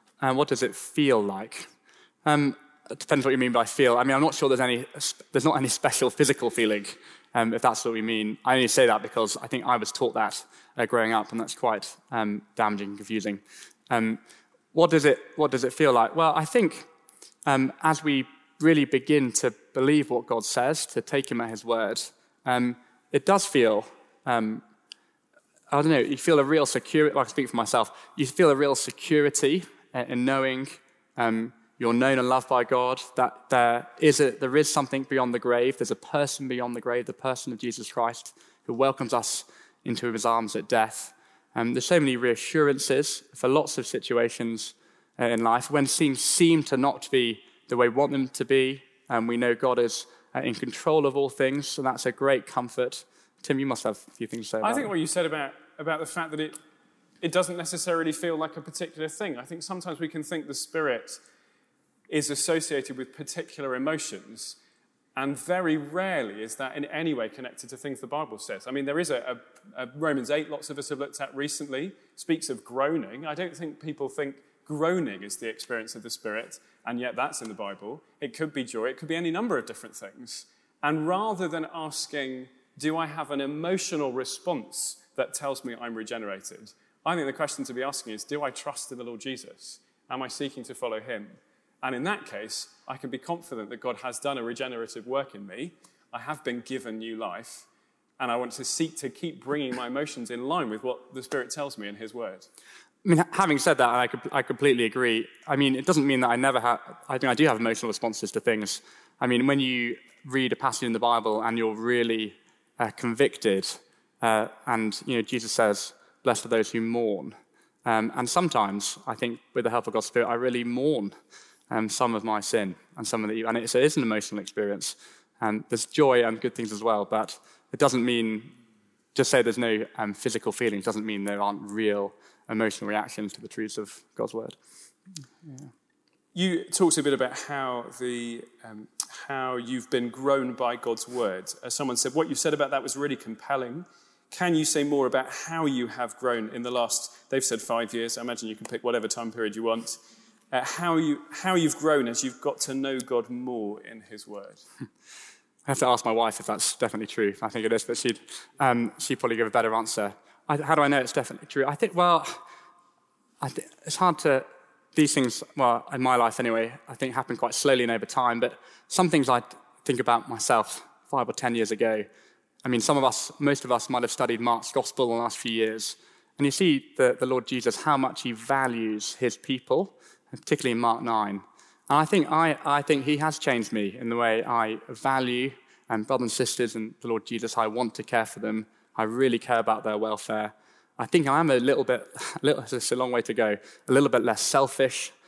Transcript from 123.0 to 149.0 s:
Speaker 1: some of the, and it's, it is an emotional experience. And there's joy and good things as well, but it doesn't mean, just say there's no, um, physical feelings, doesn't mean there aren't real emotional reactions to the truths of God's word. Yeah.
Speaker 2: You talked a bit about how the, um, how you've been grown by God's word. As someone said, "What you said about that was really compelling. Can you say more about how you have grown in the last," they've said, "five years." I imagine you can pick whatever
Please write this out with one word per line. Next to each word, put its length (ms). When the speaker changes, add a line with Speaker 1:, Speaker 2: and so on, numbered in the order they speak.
Speaker 1:
some 180
of 60
the, 120
and 160
it's, 160
it 80
is 140
an 60
emotional 380
experience. 560
And 280
there's 180
joy 380
and 160
good 140
things 180
as 100
well, 220
but 340
it 60
doesn't 260
mean, 460
just 160
say 120
there's 160
no, 280
um, 180
physical 380
feelings, 320
doesn't 220
mean 180
there 160
aren't 300
real 420
emotional 400
reactions 460
to 60
the 80
truths 300
of 240
God's 200
word. 220
Yeah. 200
Speaker 2:
You 300
talked 340
a 40
bit 100
about 260
how 480
the, 440
um, 240
how 300
you've 340
been 180
grown 460
by 220
God's 320
word. 440
As 100
someone 220
said, 180
"What 140
you 60
said 200
about 160
that 120
was 140
really 200
compelling. 680
Can 240
you 100
say 200
more 220
about 240
how 360
you 220
have 300
grown 320
in 120
the 80
last," 400
they've 140
said, 160
"five 320
years." 260
I 20
imagine 280
you 60
can 120
pick 180
whatever 240